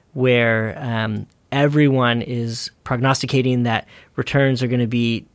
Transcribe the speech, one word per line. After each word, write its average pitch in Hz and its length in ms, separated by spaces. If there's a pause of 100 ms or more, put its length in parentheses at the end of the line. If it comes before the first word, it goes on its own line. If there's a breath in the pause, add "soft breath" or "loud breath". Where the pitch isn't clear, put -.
(140 soft breath)
where, 117 640
um, 110 480 (240)
everyone 135 680
is 117 480 (140)
prognosticating 127 800
that 113 240 (300 loud breath)
returns 135 440
are 127 60
gonna 123 200
be 117 480